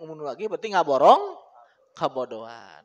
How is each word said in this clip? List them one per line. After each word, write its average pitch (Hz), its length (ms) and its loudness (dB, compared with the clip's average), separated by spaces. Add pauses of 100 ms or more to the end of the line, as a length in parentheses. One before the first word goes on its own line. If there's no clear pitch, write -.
mun 160 160 -16
nu 151 80 -12
nagih 180 240 -8
berarti 202 240 -8
ngaborong 160 480 6 (720)
kabodohan. 117 920 -10